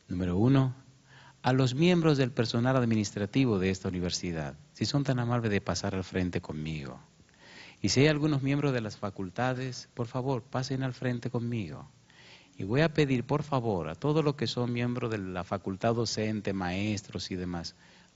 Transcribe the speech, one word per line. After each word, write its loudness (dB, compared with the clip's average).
número -2
uno, 4
a 2
los 4
miembros 4
del 2
personal 2
administrativo 2
de 4
esta -2
universidad, -4
si -4
son 0
tan 0
amables 0
de 2
pasar -2
al -2
frente -2
conmigo. -8
Y 0
si 4
hay 6
algunos 2
miembros 2
de 0
las -8
facultades, -4
por -4
favor, -4
pasen -4
al -2
frente -4
conmigo. -4
Y -8
voy 2
a 2
pedir, 2
por 0
favor, 0
a -6
todos 0
los 0
que -2
son -2
miembros -2
de -2
la -6
facultad -2
docente, -2
maestros -4
y -4
demás, -6